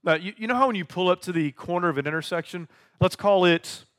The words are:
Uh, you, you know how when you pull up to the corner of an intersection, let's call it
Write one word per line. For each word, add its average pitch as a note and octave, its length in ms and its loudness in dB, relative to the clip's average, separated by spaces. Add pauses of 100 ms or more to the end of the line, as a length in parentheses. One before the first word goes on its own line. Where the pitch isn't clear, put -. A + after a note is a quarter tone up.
Uh, E3 80 2
you, F3+ 240 -4
you A3 100 -8
know B3 80 0
how C4 120 2
when A#3 80 0
you F3 100 -4
pull F3+ 240 0
up F3+ 120 2
to F3+ 100 -8
the D#3 220 -2
corner F3 360 -2
of C#3 80 -2
an C#3 80 -4
intersection, D#3+ 600 -6 (320)
let's F#3 160 2
call G3 300 4
it - 400 0 (140)